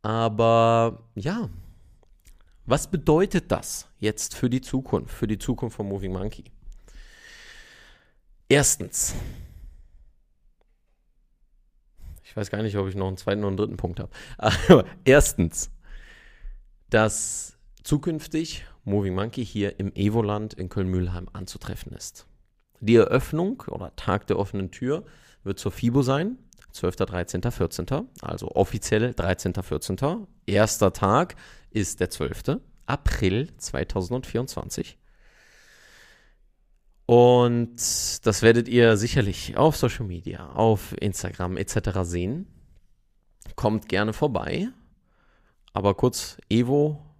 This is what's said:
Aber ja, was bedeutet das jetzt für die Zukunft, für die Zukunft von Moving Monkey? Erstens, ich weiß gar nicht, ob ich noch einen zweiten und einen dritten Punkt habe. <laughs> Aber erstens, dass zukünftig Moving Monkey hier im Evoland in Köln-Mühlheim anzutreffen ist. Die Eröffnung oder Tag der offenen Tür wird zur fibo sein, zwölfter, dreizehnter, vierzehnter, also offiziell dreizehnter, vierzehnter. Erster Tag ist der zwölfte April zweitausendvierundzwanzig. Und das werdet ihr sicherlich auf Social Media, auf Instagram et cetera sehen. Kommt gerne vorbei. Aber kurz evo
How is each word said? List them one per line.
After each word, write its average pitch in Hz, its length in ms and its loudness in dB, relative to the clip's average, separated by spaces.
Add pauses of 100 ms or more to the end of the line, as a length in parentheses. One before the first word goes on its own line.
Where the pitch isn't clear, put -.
Aber 113 1000 4 (140)
ja, 147 340 -6 (1160)
was 139 220 0
bedeutet 170 600 2
das - 360 -6 (100)
jetzt - 360 -4
für 120 160 0
die 127 100 0
Zukunft, - 540 -4
für 107 140 -4
die 107 100 -2
Zukunft - 380 -6
von 104 100 -8
Moving 98 260 -6
Monkey? 95 320 -8 (2000)
Erstens, - 680 2 (3000)
ich - 120 -16
weiß 104 140 -6
gar 104 120 -4
nicht, 104 140 -2
ob 95 120 0
ich 95 80 -6
noch 95 100 -2
einen 95 100 -4
zweiten 104 280 -2
und 98 60 0
einen 95 60 -2
dritten 98 200 -2
Punkt 87 240 -6
habe. - 100 -10 (140)
<laughs> - 140 -16
Aber 117 460 8 (200)
erstens, 131 680 4 (1200)
dass - 680 0 (280)
zukünftig 156 800 -4 (180)
Moving 98 320 0
Monkey 110 320 -4
hier 101 320 -4
im 98 160 -4
Evoland 104 580 0
in 92 160 -10
Köln-Mühlheim 92 640 -2
anzutreffen - 600 -12
ist. - 340 -18 (540)
Die 113 160 6
Eröffnung 156 720 4
oder - 260 -12
Tag - 320 -4
der 98 140 0
offenen 98 320 -4
Tür 135 320 -6 (400)
wird 95 160 -6
zur 101 100 -4
fibo 120 320 0
sein, 160 340 0 (360)
zwölfter, - 340 -2
dreizehnter, 90 460 -4
vierzehnter, 135 540 -4 (160)
also - 280 -8
offiziell 110 640 0
dreizehnter, 90 480 -2
vierzehnter. 147 640 -4 (200)
Erster 101 460 4
Tag 117 440 0 (340)
ist - 300 -4
der 90 100 0
zwölfte - 500 -4 (260)
April 117 680 0
zweitausendvierundzwanzig. - 1400 -6 (2000)
Und 120 720 6
das - 640 -2
werdet 117 260 8
ihr 117 280 6
sicherlich 110 600 -2
auf 156 200 4
Social 120 300 -2
Media, 85 440 -12
auf 110 500 2
Instagram 92 560 -4
et - 140 -6
cetera 95 340 -2
sehen. 90 420 -4 (1080)
Kommt 110 340 -2
gerne 104 240 0
vorbei. 151 560 -2 (1040)
Aber 101 220 2
kurz - 440 -2 (100)
evo 143 540 2 (180)